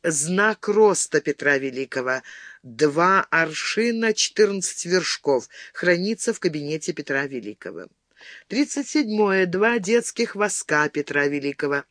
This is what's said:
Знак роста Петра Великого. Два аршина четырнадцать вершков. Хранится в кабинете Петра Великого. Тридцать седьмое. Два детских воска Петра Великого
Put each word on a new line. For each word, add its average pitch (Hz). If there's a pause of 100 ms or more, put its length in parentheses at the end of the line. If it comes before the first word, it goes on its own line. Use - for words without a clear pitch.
Знак 180
роста 202
Петра 143
Великого. 131 (420)
Два 156
аршина 220
четырнадцать 202
вершков. 160 (260)
Хранится 190
в -
кабинете 156
Петра 143
Великого. 104 (600)
Тридцать 277
седьмое. 214
Два 214
детских 233
воска 156
Петра 143
Великого 143